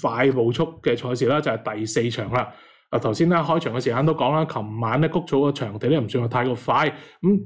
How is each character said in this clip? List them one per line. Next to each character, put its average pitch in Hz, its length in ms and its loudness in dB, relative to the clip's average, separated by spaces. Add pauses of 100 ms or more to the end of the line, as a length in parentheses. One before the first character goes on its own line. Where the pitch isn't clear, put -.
快 123 280 2
步 123 220 2
速 135 120 0 (180)
嘅 123 120 2
賽 123 200 -4
事 123 100 0
啦， 139 160 2
就 147 120 -2
係 110 240 -6
第 107 100 -4
四 120 240 0
場 107 220 -6
啦。 123 140 0 (440)
啊， 123 80 0
頭 110 140 -2
先 160 160 2
呢， 180 80 4
開 160 220 2
場 123 160 -4
嘅 123 100 -2
時 123 80 0
間 131 140 2
都 156 80 4
講 127 180 0
啦， 156 140 2
琴 107 340 -6
晚 117 180 0
呢， 160 120 4
谷 165 160 -2
草 143 140 0
嘅 143 120 2
場 107 260 -6
地 120 120 0
呢， 156 100 2
唔 110 80 -2
算 123 140 -2
話 117 60 0
太 123 180 0
過 127 80 0
快， 143 340 0 (320)
噉 196 260 4